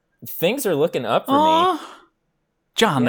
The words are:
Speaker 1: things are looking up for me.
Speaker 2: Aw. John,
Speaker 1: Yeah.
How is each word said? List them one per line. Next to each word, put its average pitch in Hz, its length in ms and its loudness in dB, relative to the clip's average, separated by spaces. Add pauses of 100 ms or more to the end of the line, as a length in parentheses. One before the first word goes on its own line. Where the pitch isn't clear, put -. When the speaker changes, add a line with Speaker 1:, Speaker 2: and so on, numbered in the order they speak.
(260)
Speaker 1:
things 226 400 -2
are 180 80 0
looking 147 320 -2
up 123 180 0
for 269 80 -4
me. 285 60 4
Speaker 2:
Aw. 320 580 0 (760)
John, 160 280 0
Speaker 1:
Yeah. 123 60 0